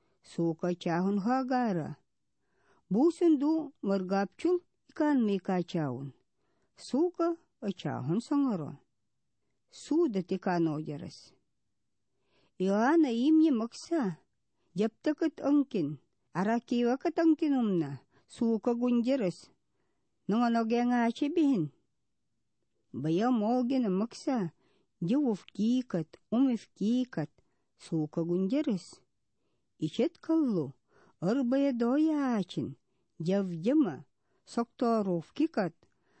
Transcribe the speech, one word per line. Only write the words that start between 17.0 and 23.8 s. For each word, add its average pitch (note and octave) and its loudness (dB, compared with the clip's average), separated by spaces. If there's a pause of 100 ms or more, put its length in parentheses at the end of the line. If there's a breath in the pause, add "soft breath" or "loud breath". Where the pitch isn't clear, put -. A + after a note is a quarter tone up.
ынкин D#4+ 4
умна, E3 -2 (260 soft breath)
сука A3+ 0
гундерес. A#3+ 0 (800)
Нуңан A#3 2
огең A#3 0 (120)
ачы A#3 0
бихин. C#4 2 (1200)
Бая E3 -2
молгина A#3+ 0